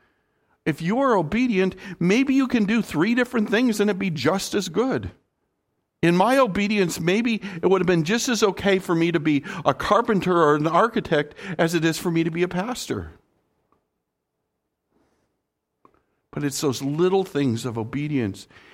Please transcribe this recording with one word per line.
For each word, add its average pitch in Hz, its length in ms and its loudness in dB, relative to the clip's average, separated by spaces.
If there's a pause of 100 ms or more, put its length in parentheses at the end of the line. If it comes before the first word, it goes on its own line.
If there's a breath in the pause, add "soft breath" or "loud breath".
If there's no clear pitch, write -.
(640)
If 151 160 -4
you 202 200 0
are 262 140 2
obedient, 190 640 0 (240 loud breath)
maybe 240 320 2
you 269 160 2
can 226 160 2
do 214 160 2
three 196 340 0
different 240 360 0
things 226 280 2
and 208 120 2
it'd 190 80 -4
be 196 100 -4
just 160 460 -2
as 190 160 -2
good. 156 400 -2 (920)
In 170 160 4
my 233 220 4
obedience, 202 600 0
maybe 208 440 0 (200 loud breath)
it - 40 0
would 185 160 4
have 170 40 0
been 170 180 4
just 226 260 0
as 220 120 0
okay 196 360 2
for 185 160 -2
me 165 180 2
to 165 80 0
be 147 240 0 (220 loud breath)
a 139 80 4
carpenter 208 600 2
or 156 200 6
an 151 120 0
architect 165 680 0 (240 loud breath)
as 170 160 2
it 160 100 0
is 160 140 0
for 180 120 -4
me 165 140 0
to 165 60 -2
be 170 120 -4
a 175 60 0
pastor. 175 640 -6 (3250)
But 147 120 -6
it's 139 200 -4
those 135 180 -2
little 180 440 0
things 131 420 -2
of 117 100 -6
obedience 131 720 -4 (260 loud breath)